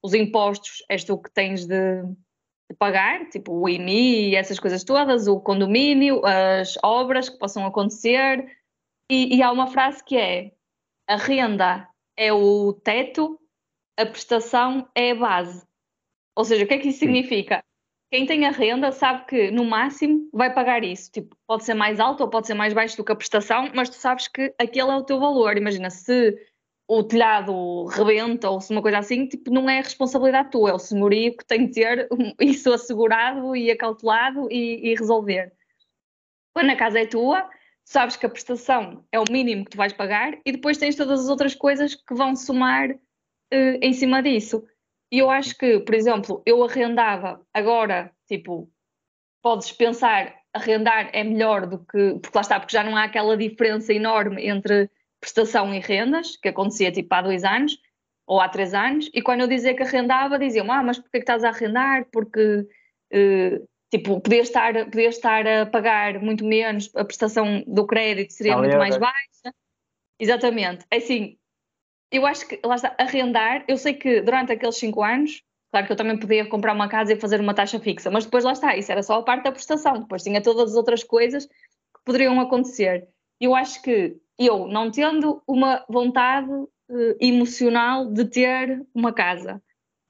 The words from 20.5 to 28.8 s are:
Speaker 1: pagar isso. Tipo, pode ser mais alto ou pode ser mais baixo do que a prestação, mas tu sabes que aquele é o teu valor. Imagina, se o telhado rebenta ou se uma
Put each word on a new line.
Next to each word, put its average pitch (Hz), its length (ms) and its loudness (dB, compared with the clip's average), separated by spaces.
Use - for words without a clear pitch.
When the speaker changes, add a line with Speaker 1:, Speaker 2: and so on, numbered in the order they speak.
Speaker 1:
pagar 240 320 0
isso. 185 260 -10
Tipo, - 240 -14
pode 220 180 -2
ser 233 100 -2
mais 214 240 0
alto 269 240 2
ou 247 80 -2
pode 226 160 -2
ser 220 80 -4
mais 214 180 0
baixo 220 240 -2
do 214 80 -6
que 220 60 -4
a 214 60 2
prestação, 220 580 -2
mas 247 140 0
tu 254 80 -16
sabes 254 320 -2
que 269 320 -4
aquele 254 300 0
é 269 40 2
o 269 80 -2
teu 269 160 0
valor. 254 380 2
Imagina, 202 340 -2
se 233 460 2
o 220 140 2
telhado 196 840 0
rebenta 214 640 0
ou 190 120 -2
se 196 100 -12
uma 214 100 0